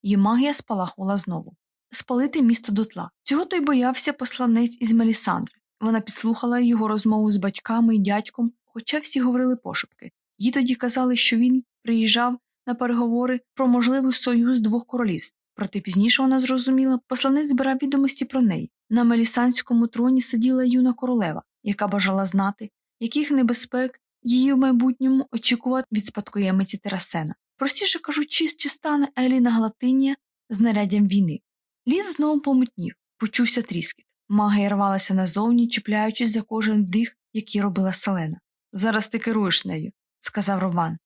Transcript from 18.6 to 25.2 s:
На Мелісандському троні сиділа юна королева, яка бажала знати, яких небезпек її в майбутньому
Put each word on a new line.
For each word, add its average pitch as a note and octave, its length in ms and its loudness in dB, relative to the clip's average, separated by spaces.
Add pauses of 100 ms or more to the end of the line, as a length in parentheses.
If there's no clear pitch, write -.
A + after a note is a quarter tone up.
На A#3 140 2
Мелісандському A#3 840 2
троні B3+ 340 2
сиділа B3+ 440 2
юна B3+ 280 4
королева, A#3 500 -2 (200)
яка G3+ 260 -2
бажала F#3+ 380 0
знати, G3 440 -2 (300)
яких D4 300 -4
небезпек B3+ 720 0 (220)
її B3+ 300 2
в C4 60 4
майбутньому C4 760 2